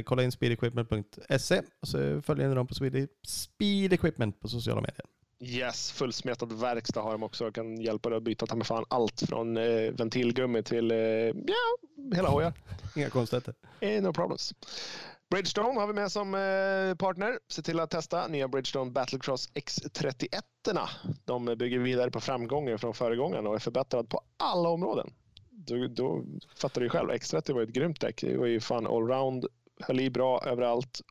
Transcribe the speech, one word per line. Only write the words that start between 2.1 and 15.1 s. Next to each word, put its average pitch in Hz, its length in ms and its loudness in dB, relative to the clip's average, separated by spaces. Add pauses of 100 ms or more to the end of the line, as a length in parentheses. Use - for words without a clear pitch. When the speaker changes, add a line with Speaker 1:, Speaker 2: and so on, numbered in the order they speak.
Speaker 1:
följer 143 280 0
ni 135 60 2
dem 127 120 0
på - 60 -8
Speed, 135 340 0 (160)
Speed 196 720 0
Equipment 127 460 0
på - 80 -12
sociala 113 340 -2
medier. - 240 -6 (360)
Speaker 2:
Yes, 123 500 -4
fullsmetad 120 640 -4
verkstad 117 480 -2
har 110 100 -2
de 110 120 -4
också. 110 280 -4
Kan 113 300 -6
hjälpa 110 280 -2
dig 113 80 2
att 113 60 -2
byta 113 220 0
ta 113 100 -4
mig 113 100 0
fan 113 220 -2
allt 117 420 0
från, 117 280 -2
eh, 113 360 2
ventilgummi 120 680 2
till, 117 280 2
eh, 113 60 4
ja, 113 360 4 (840)
hela 170 140 4
hojar. 156 240 4 (200)
Speaker 1:
<laughs> - 220 -10
Inga 143 140 0
konstigheter. 123 440 -2 (260)
Speaker 2:
Eh, 214 220 0
no 185 120 2
problems. - 400 -2 (760)